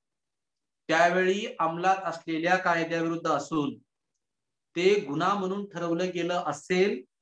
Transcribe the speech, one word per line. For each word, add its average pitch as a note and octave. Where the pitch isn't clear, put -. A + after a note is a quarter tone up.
त्यावेळी F#3
अंमलात E3+
असलेल्या E3
कायद्याविरुद्ध E3
असून D3
ते F#3+
गुन्हा D#3+
म्हणून G3+
ठरवलं E3+
गेलं F3
असेल F#3